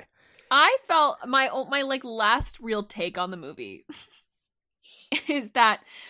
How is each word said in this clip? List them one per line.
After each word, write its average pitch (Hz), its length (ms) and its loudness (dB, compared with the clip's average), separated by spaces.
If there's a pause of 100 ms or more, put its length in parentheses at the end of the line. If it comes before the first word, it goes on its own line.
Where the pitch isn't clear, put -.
(500)
I 320 260 6 (120)
felt 311 380 4
my 269 220 2
o-, 262 180 -4
my, 277 160 0
like, 269 220 -4
last 226 560 0
real 220 220 -2
take 180 360 -8
on 180 120 -4
the 185 60 -10
movie 123 540 -14
<laughs> - 40 -16 (1300)
is 277 220 -2
that, 226 320 2 (280)